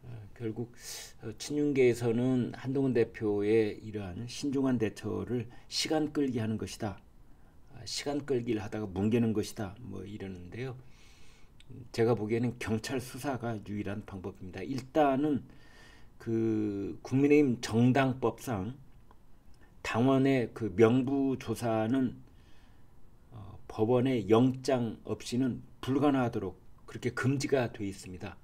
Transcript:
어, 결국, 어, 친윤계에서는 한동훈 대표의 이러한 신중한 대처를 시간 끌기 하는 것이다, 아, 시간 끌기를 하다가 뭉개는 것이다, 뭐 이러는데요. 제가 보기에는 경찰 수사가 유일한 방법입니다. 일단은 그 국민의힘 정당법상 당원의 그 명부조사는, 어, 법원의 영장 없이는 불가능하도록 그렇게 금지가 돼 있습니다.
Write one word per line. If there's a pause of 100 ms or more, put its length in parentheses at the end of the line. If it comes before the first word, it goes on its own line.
어,
결국, (500)
어,
친윤계에서는
한동훈
대표의
이러한
신중한
대처를 (200)
시간
끌기
하는
것이다, (760)
아,
시간
끌기를
하다가
뭉개는
것이다,
뭐
이러는데요. (1160)
제가
보기에는
경찰
수사가
유일한
방법입니다.
일단은 (760)
그
국민의힘
정당법상 (1080)
당원의
그
명부조사는, (1160)
어, (100)
법원의
영장
없이는 (180)
불가능하도록 (260)
그렇게
금지가
돼
있습니다.